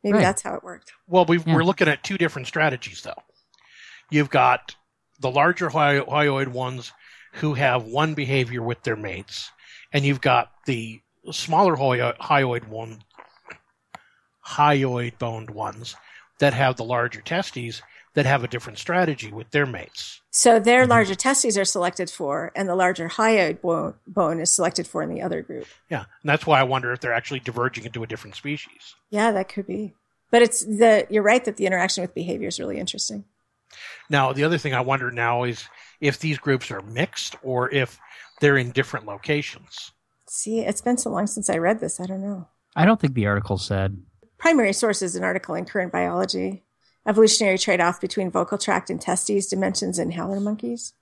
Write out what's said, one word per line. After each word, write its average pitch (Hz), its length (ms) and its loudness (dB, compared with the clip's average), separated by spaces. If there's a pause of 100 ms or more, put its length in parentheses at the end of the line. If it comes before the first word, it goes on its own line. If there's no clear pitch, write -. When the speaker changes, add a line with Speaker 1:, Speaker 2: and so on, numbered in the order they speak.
Speaker 1:
Maybe 208 120 2
Speaker 2:
Right. 214 80 6
Speaker 1:
that's 190 200 2
how - 120 -8
it - 100 -10
worked. - 260 -20 (160)
Speaker 3:
Well, 180 180 6
we've, 165 220 2
Speaker 2:
Yeah. 165 80 4
Speaker 3:
we're 156 80 4
looking 185 240 4
at 147 160 0
two 196 160 -6
different 147 300 -2
strategies, 143 540 -2
though. - 200 -12 (880)
You've 147 200 2
got 127 440 4 (460)
the 131 100 -2
larger 160 380 2
hy-, 143 320 2
hyoid 139 480 0
ones 127 440 -8 (480)
who 151 120 0
have 123 320 0
one 151 300 -2
behavior 127 480 -2
with 117 200 -6
their 113 140 -2
mates, 98 540 -12 (420)
and 139 140 2
you've 139 160 0
got 123 280 4 (140)
the 113 340 -6 (340)
smaller 165 440 2
hy-, 123 420 0
hyoid 123 480 0
one, 113 360 -12 (1400)
hyoid 135 720 0
boned 113 320 -6
ones 107 460 -10 (420)
that 143 160 4
have 131 220 2
the 117 80 -6
larger 120 360 -4
testes 131 640 -6 (320)
that 139 120 2
have 131 180 2
a 123 40 -8
different 117 300 -10
strategy 160 520 -2
with 104 200 -16
their 147 160 2
mates. - 540 -14 (100)
Speaker 1:
So 233 280 6
their 240 240 6
Speaker 2:
Mm-hmm. 247 80 4
Speaker 1:
larger 214 240 4
testes 247 440 0
are 196 60 2
selected 180 460 -2
for, 147 440 -4
and 196 140 -2
the 175 60 0
larger 180 360 0
hyoid 202 500 2
bo-, 165 340 -2 (120)
bone 165 340 0
is 175 100 0
selected 165 360 0
for 160 160 -6
in 156 80 -6
the 165 120 -8
other 170 200 -4
group. - 240 -12 (240)
Speaker 3:
Yeah, 139 100 -4 (220)
and 151 60 -4
that's 147 180 2
why 147 140 6
I 135 40 4
wonder 127 280 -2
if 127 80 -6
they're 123 120 -2
actually 123 280 -4
diverging 120 440 -4
into 113 180 -8
a 113 40 -6
different 107 300 -14
species. - 580 -12 (160)
Speaker 1:
Yeah, 208 220 2
that 190 160 -2
could 196 180 -10
be. 202 280 -8 (360)
But 240 120 8
it's 233 220 2
the, 214 460 6
you're 214 120 2
right 240 220 4
that 214 120 -4
the 196 100 -2
interaction 185 360 0
with 180 120 -8
behavior 196 340 -6
is 180 100 -8
really 190 200 -6
interesting. 202 460 -8 (840)
Speaker 3:
Now, 135 240 2
the 143 120 0
other 165 140 2
thing 135 160 -4
I 123 60 0
wonder 127 300 0
now 120 340 0
is 120 200 -6 (360)
if 143 180 0
these 151 200 -4
groups 135 320 -2
are 98 120 -10
mixed 113 600 -6
or 127 280 -2
if 135 280 -2 (420)
they're 143 160 6
in 123 140 0
different 127 360 -2
locations. - 840 -8 (360)
Speaker 1:
See, 220 320 -4
it's - 200 -4
been 247 180 0
so 233 120 -4
long 208 160 -2
since 202 240 -4
I 170 80 0
read 196 220 0
this. 165 200 -6
I 185 60 -8
don't 190 160 -8
know. 196 260 -10 (260)
Speaker 2:
I 160 100 4
don't 214 160 6
think 135 140 0
the 107 120 0
article 101 320 0
said. 95 440 -2 (360)
Speaker 1:
Primary 254 340 4
source 208 300 0
is 180 140 -4
an 180 80 -4
article 185 300 -4
in 175 100 -6
Current 185 280 -4
Biology, 185 680 -2 (440)
Evolutionary 214 500 6
Trade-Off 180 440 2
Between 190 300 -4
Vocal 185 280 -2
Tract 190 320 -2
and 165 100 -4
Testes 196 460 -2
Dimensions 185 520 -2
in 170 140 -2
Howler 190 280 -6
Monkeys. 214 600 -6